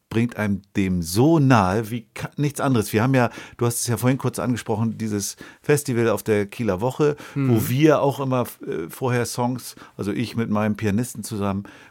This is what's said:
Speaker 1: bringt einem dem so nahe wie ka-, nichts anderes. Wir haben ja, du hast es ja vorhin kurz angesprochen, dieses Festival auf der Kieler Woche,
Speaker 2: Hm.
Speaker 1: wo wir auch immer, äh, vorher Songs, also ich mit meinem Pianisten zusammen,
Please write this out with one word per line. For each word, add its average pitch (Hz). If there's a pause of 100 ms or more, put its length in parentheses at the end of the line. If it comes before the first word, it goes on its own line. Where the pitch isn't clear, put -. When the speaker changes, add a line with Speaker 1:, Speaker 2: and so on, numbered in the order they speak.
Speaker 1:
bringt 117
einem 101 (140)
dem 92
so 120
nahe 110
wie 120
ka-, -
nichts 143
anderes. 123
Wir -
haben 135
ja, 120 (280)
du 120
hast 120
es -
ja 117
vorhin 127
kurz 127
angesprochen, 110
dieses 104 (240)
Festival 120
auf 101
der 104
Kieler 101
Woche, 143 (180)
Speaker 2:
Hm. 135
Speaker 1:
wo 110
wir 139
auch 139
immer, 127 (220)
äh, 82
vorher 123
Songs, 123 (220)
also 98
ich 113
mit 113
meinem 107
Pianisten 107
zusammen, 101 (280)